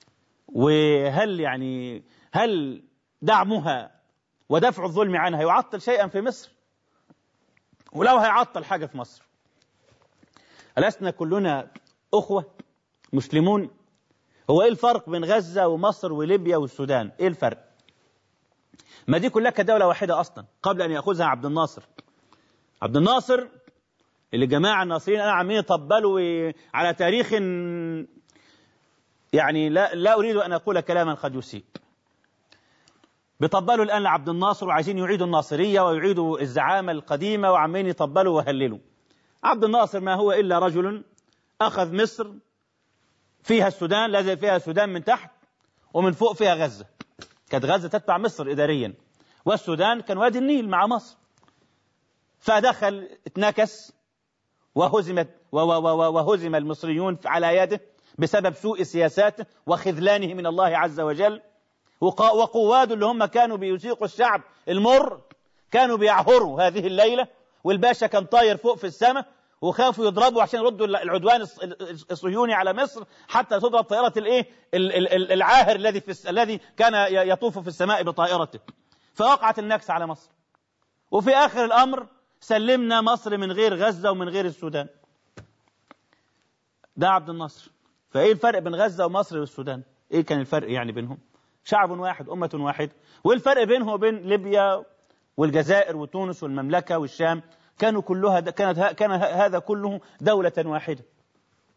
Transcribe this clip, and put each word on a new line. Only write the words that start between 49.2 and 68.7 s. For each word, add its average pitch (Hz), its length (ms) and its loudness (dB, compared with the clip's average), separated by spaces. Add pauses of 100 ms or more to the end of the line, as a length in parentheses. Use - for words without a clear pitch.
والسودان 196 560 -2
كان 190 160 -6
وادي 233 220 0
النيل 269 300 -2
مع 185 180 2
مصر، 233 300 -6 (1200)
فدخل 208 680 0 (180)
اتنكس 208 680 -2 (840)
وهزمت 175 540 0 (220)
و-، 147 80 -2
و-، 165 220 2
و-، 165 160 0
و-، 165 160 2
وهزم 165 420 0
المصريون 160 720 -4
على 170 320 2
يده 190 240 0 (360)
بسبب 180 360 0
سوء 196 300 -6
سياساته 196 640 0 (200)
وخذلانه 180 680 0
من 175 140 -6
الله 170 300 0
عز 160 220 -2
وجل. 170 420 0 (600)
وقا-، 202 320 2
وقواده 226 600 2
اللي 208 120 -2
هم 226 200 0
كانوا 226 320 0
بيسيقوا 196 480 -4
الشعب 214 360 0 (280)
المر 226 520 4 (500)
كانوا 240 260 4
بيعهروا 202 640 4
هذه 180 260 0
الليلة، 220 400 2 (360)
والباشا 202 440 2
كان 196 180 0
طاير 226 320 4
فوق 233 200 -2